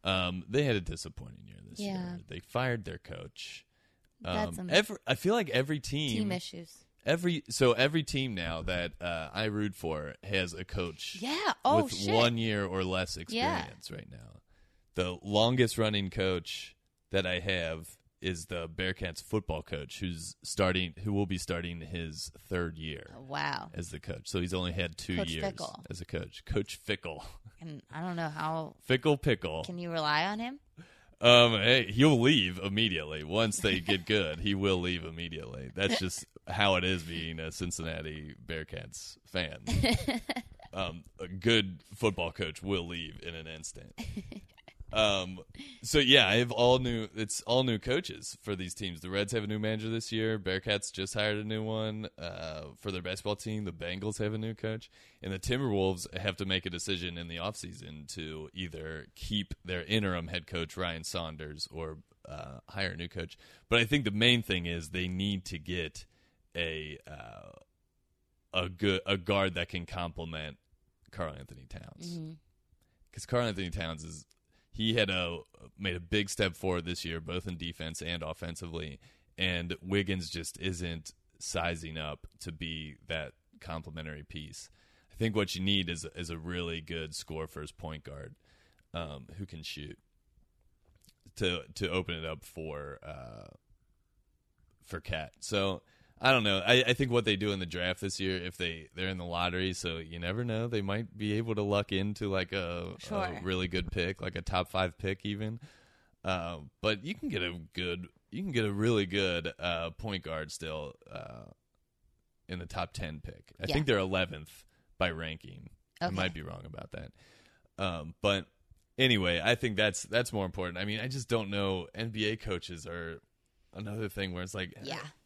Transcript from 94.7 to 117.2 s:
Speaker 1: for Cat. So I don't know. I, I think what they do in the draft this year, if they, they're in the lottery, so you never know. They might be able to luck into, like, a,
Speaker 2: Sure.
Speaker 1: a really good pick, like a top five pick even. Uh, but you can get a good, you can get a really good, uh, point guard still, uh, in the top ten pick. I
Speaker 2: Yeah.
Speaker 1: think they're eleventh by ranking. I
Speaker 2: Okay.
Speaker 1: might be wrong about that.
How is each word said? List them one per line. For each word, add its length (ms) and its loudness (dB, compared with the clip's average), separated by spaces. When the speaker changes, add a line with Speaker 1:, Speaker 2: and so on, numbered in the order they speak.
Speaker 1:
for 160 -8
Cat. 400 -6
So 420 0
I 120 6
don't 120 6
know. 200 4
I, 220 8
I 80 4
think 160 2
what 140 4
they 120 4
do 160 2
in 60 0
the 80 -2
draft 340 -2
this 200 -2
year, 160 2
if 200 -6
they, 380 -2
they're 140 -2
in 100 -2
the 60 -6
lottery, 480 2
so 260 -4
you 200 -8
never 260 0
know. 240 0
They 140 2
might 340 -2
be 180 0
able 220 0
to 60 2
luck 300 4
into, 380 2
like, 220 0
a, 460 -2
Speaker 2:
Sure. 260 -4
Speaker 1:
a 180 -6
really 260 0
good 220 0
pick, 320 -2
like 140 -4
a 60 -4
top 280 0
five 260 0
pick 280 -2
even. 360 -4
Uh, 340 -2
but 240 0
you 100 -4
can 140 -6
get 140 -2
a 160 -4
good, 320 -4
you 120 -6
can 100 -6
get 120 2
a 80 0
really 340 4
good, 520 2
uh, 320 -2
point 320 -6
guard 300 -4
still, 420 -6
uh, 340 -12
in 100 -6
the 80 -8
top 260 -4
ten 300 -6
pick. 380 -16
I 60 -4
Speaker 2:
Yeah. 80 0
Speaker 1:
think 120 2
they're 120 6
eleventh 640 -2
by 120 2
ranking. 600 -8
I 60 0
Speaker 2:
Okay. 80 -2
Speaker 1:
might 200 0
be 80 -8
wrong 240 -10
about 260 -12
that. 200 -12